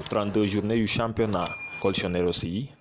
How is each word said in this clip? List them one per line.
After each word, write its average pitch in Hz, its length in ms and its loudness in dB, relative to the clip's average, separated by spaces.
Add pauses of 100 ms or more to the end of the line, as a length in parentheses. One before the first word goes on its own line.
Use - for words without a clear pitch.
trente-deux 104 360 2
journée 104 320 0
yu 110 100 2
championnat. 107 600 0 (340)
Colchoneros 90 640 0
yi 98 260 -4 (120)